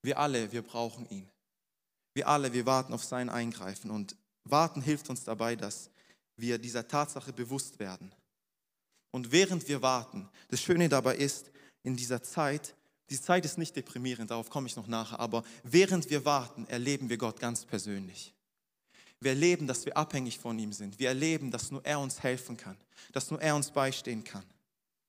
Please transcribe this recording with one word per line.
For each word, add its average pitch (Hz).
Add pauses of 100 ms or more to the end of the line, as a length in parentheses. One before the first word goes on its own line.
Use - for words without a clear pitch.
Wir 131
alle, 127
wir 117
brauchen 117
ihn. 95 (840)
Wir 139
alle, 143
wir 120
warten 131
auf 117
sein 123
Eingreifen. 110
Und 104 (280)
warten 156
hilft 143
uns -
dabei, 113
dass - (460)
wir 117
dieser 117
Tatsache 147
bewusst 123
werden. 92 (1000)
Und 120
während 185
wir 139
warten, 120 (180)
das -
Schöne 170
dabei 131
ist, - (300)
in 131
dieser 120
Zeit, 147 (360)
die 135
Zeit 180
ist 156
nicht 165
deprimierend, 123
darauf 117
komme 135
ich 117
noch 104
nachher, 113
aber 117 (180)
während 180
wir 143
warten, 127
erleben 123
wir 120
Gott 113
ganz 117
persönlich. 98 (840)
Wir 135
erleben, 156
dass 127
wir -
abhängig 139
von 113
ihm 107
sind. 101
Wir 127
erleben, 139
dass 120
nur 139
er 147
uns 135
helfen 127
kann, 98 (340)
dass -
nur 156
er 156
uns 143
beistehen 131
kann. - (640)